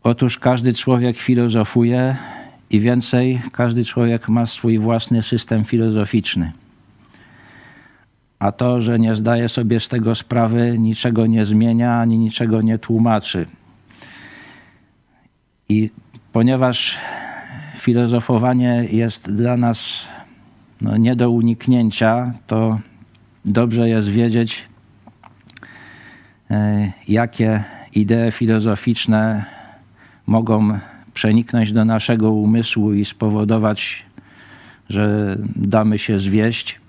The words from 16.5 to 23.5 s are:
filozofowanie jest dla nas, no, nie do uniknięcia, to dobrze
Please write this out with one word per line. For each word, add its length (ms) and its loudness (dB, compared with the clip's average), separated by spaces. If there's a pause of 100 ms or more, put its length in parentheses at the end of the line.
filozofowanie 1120 0
jest 400 -2
dla 260 0
nas, 500 -4 (720)
no, 160 -2
nie 180 2
do 140 0
uniknięcia, 1040 0 (140)
to 320 0 (680)
dobrze 440 2